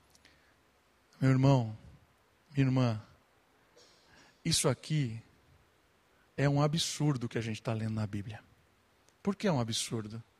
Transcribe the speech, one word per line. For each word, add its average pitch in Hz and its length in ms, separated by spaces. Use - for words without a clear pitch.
Meu 135 120
irmão, 131 440
minha 135 140
irmã, 123 340
isso 165 240
aqui 127 520
é 139 100
um 143 140
absurdo 147 680
que - 100
a 120 40
gente 113 200
tá 117 120
lendo 110 200
na 107 120
Bíblia. 101 340
Por 196 120
que - 120
é 185 40
um 143 80
absurdo? 113 600